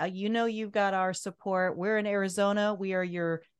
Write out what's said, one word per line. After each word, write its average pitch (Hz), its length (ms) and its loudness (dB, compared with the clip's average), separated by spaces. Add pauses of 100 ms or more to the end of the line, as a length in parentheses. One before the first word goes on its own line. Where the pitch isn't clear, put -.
uh, - 40 0
you 190 240 -2
know, 233 180 2
you've 220 240 -4
got 202 240 2
our 185 180 2
support. 185 640 -2
We're 208 220 0
in 208 80 0
Arizona. 202 680 2
We 190 200 -2
are 185 80 2
your 170 400 -2 (160)